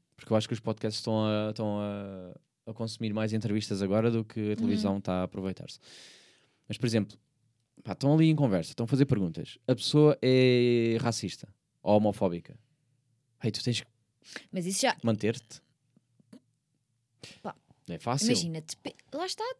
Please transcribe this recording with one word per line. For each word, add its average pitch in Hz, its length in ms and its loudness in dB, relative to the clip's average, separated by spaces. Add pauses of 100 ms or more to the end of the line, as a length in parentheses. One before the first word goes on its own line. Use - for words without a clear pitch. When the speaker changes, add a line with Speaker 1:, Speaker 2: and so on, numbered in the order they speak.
(140)
Speaker 1:
porque - 160 -16
eu 110 60 4
acho 107 100 2
que - 60 -10
os 113 80 -4
podcasts 110 400 -4
estão 110 260 0
a, 107 240 0
estão 107 300 -4
a, 101 880 -12
a 110 40 -14
consumir 113 400 -6
mais 107 180 -2
entrevistas 107 480 -2
agora 104 300 2
do 113 120 0
que 110 160 -10
a 110 120 -4
Speaker 2:
Uhum. 107 60 -2
Speaker 1:
televisão 101 420 0
está 92 220 -2
a - 40 0
aproveitar-se. - 540 -8 (920)
Mas, - 80 -8
por - 100 -4
exemplo, 110 300 0 (640)
pá, 110 100 -10
estão 135 200 2
ali 160 160 6
em 156 80 4
conversa, 101 360 2
estão 117 120 -4
a - 20 -2
fazer 131 200 4
perguntas. 92 500 -2 (100)
A 131 80 2
pessoa 151 460 4
é 123 800 4
racista 117 480 -4 (340)
ou 104 140 4
homofóbica. 104 580 0 (880)
Ei, 117 80 0
tu - 140 -8
tens 120 160 -2
que - 60 -12 (640)
Speaker 2:
Mas 180 140 -6
isso 190 160 -2
já 247 200 2
Speaker 1:
manter-te. 110 600 -2 (1800)
Speaker 2:
Pá, - 120 -10 (340)
Speaker 1:
Não 85 80 -8
é - 20 -18
fácil. 135 300 -2
Speaker 2:
imagina, 170 320 -2
depe-, - 360 -14 (160)
lá 320 140 -6
está, 403 180 -6 (160)